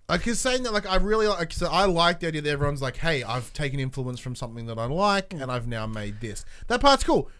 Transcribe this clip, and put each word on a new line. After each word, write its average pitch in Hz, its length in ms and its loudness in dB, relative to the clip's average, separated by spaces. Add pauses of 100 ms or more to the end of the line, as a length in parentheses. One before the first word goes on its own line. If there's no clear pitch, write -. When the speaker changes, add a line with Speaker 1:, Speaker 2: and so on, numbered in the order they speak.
Speaker 1:
Like, 170 140 0
'cause 233 180 0
saying 254 240 0
that, 226 100 -2
like, 208 120 0
I 185 120 2
really 214 300 4
like, 175 240 0
so - 140 -2
I 170 200 4
like 170 340 4
the 175 80 -2
idea 156 140 -2
that 147 80 -2
everyone's 143 320 0
like, 127 160 -4
"Hey, 156 260 0
I've 117 300 -4
taken 143 260 -2
influence 131 400 -4
from 127 160 -8
something 117 320 -10
that 113 100 -6
I 113 80 -2
like, 196 440 2
Speaker 2:
Mm. 160 120 -8
Speaker 1:
and 127 100 -4
I've 117 160 -4
now 110 200 -4
made 107 340 -6
this." 107 240 -8 (220)
That 240 120 2
part's 277 240 6
cool. 175 240 2 (120)